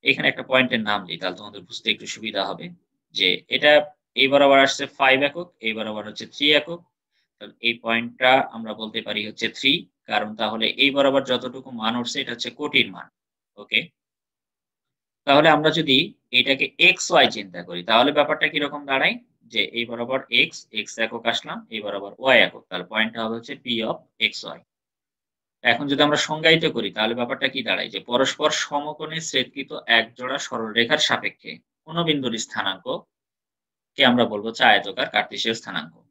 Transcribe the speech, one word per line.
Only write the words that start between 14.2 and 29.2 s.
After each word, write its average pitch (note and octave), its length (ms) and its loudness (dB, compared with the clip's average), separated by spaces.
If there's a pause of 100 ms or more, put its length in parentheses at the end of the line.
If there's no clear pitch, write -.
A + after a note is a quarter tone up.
তাহলে D3 300 8
আমরা D3+ 220 4
যদি C#3 200 4 (400)
এটাকে C3+ 280 0 (220)
X - 240 2
ওয়াই C#3+ 240 6
চিন্তা F2+ 320 -12
করি F2 120 -10 (100)
তাহলে B2 280 4
ব্যাপারটা D3+ 340 0
কিরকম C#3+ 380 -4
দাঁড়ায়, D3+ 260 0 (360)
যে A2 100 -2 (160)
এই A#2 120 -2
বরাবর A#2+ 300 -4 (200)
এক্স, - 180 -2 (200)
এক্স - 160 -10 (100)
একক A2+ 280 -8
আসলাম, F3 260 -6 (160)
এই A2 120 -6
বরাবর G2+ 340 -8
ওয়াই B2 260 6
একক, - 220 -10
তাহলে F2+ 240 -8
পয়েন্টটা A2+ 320 -2
হবে A2+ 140 -6
হচ্ছে B2 160 -14 (100)
P - 20 -12 (240)
of - 80 -6 (320)
X - 40 -20 (220)
Y। - 40 -20 (1120)
এখন C#3+ 180 0
যদি C#3+ 160 0
আমরা D3 120 2 (100)
সংজ্ঞায়িত D#3+ 360 2 (120)
করি G#2 200 -4
তাহলে A2 240 0
ব্যাপারটা B2 340 -4
কি C3+ 140 -6
দাঁড়ায়, F#2 260 -2
যে G2+ 60 -8 (100)
পরস্পর C3 380 0 (160)
সমকোণে D3+ 540 -6 (100)